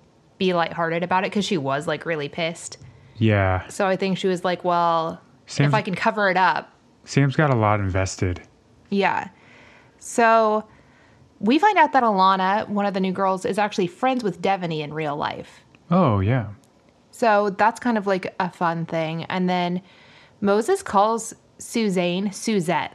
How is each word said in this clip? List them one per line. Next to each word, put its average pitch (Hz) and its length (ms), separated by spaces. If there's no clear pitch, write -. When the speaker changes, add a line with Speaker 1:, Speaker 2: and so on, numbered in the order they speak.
Speaker 1:
be 185 160
lighthearted 165 500
about 185 220
it, 196 60
'cause 196 160
she 202 120
was, 139 280
like, 151 180
really 151 240
pissed. - 500
Speaker 2:
Yeah. 98 520
Speaker 1:
So - 180
I 185 100
think 190 220
she 196 100
was 180 160
like, 175 200
"Well, 170 560
Speaker 2:
Sam's 143 220
Speaker 1:
if 147 60
I 214 80
can 190 120
cover 208 360
it 175 80
up." 165 340
Speaker 2:
Sam's 139 320
got 151 140
a 127 60
lot 104 240
invested. 95 600
Speaker 1:
Yeah. 196 400
So 226 680
we 247 180
find 415 180
out 302 160
that 262 100
Alana, 190 680
one 202 180
of 196 80
the 196 60
new 190 120
girls, 190 320
is 196 140
actually 202 300
friends 262 360
with 180 160
Devaney 180 400
in 147 140
real 151 220
life. - 440
Speaker 2:
Oh, 147 300
yeah. 113 260
Speaker 1:
So 208 380
that's 214 300
kind 233 180
of, 190 80
like, 190 340
a 180 80
fun 165 380
thing. 165 380
And 185 260
then 180 320
Moses 208 420
calls 220 520
Suzanne 190 760
Suzette, 175 640